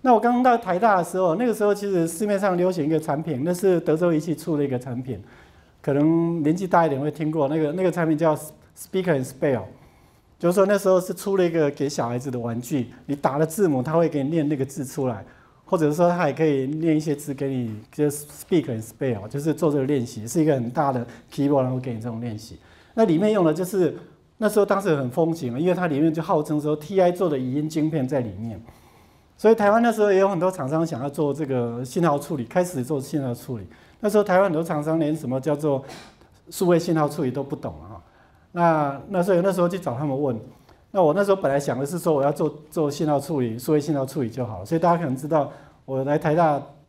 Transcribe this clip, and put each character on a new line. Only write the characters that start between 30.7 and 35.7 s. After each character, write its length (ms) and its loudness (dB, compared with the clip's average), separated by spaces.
想 160 -6
要 80 -4
做 240 -2
这 120 -4
个 380 -2
信 240 -2
号 120 2
处 160 -8
理， 80 -6
开 200 0
始 200 -4
做 160 -2
信 240 -4
号 100 -4
处 240 -10
理。 80 -12
那 80 0
时 80 2
候 60 4
台 120 2
湾 80 6
很 80 2
多 100 0
厂 220 -4
商 160 0
连 160 0
什 140 -8
么 100 -2
叫 160 -2
做 260 0